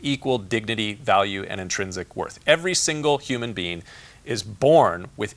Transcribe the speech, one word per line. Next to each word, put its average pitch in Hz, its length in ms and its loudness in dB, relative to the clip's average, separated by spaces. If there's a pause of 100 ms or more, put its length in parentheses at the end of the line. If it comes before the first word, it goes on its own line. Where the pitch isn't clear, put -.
equal 139 360 -2
dignity, 107 560 -2
value, 98 500 2
and 101 160 -8
intrinsic 92 540 -6
worth. - 320 -8
Every 165 280 4
single 151 440 0
human 120 340 -6
being 87 300 -6 (400)
is 104 200 -6
born 104 760 4
with - 200 -6